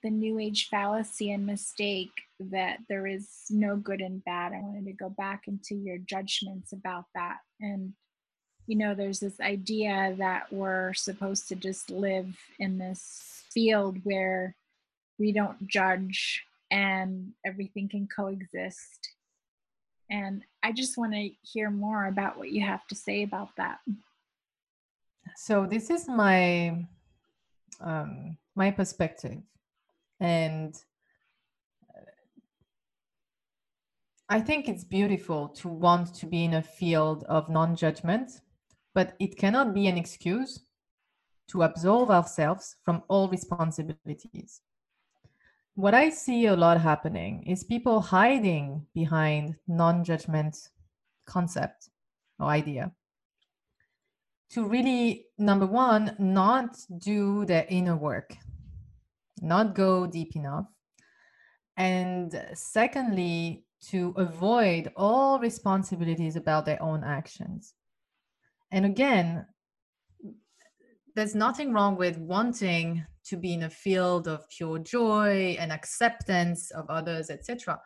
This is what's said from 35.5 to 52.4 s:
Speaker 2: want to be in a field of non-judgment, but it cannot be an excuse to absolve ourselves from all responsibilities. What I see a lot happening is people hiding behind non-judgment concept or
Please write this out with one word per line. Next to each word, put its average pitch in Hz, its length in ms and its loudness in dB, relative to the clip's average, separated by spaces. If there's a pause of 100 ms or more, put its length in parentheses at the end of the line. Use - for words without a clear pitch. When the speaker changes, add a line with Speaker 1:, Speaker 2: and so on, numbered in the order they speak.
Speaker 2:
want 175 480 4
to - 100 -12
be 170 180 0
in 165 100 2
a 160 80 2
field 156 600 0
of 156 240 0
non-judgment, 165 920 0 (540)
but 185 240 2
it 190 200 -2
cannot 220 360 4
be 202 120 4
an 180 100 4
excuse 185 720 -4 (840)
to 175 140 0
absolve 196 480 4
ourselves 170 760 2
from 170 240 0
all 190 200 4
responsibilities. 160 1300 -6 (1120)
What 202 200 4
I 294 160 8
see 240 360 2
a 196 100 6
lot 170 240 8
happening 151 640 0
is 185 200 -2
people 240 360 2
hiding 185 960 2
behind 156 600 0 (100)
non-judgment 165 880 2 (720)
concept - 600 -4 (500)
or 143 100 -2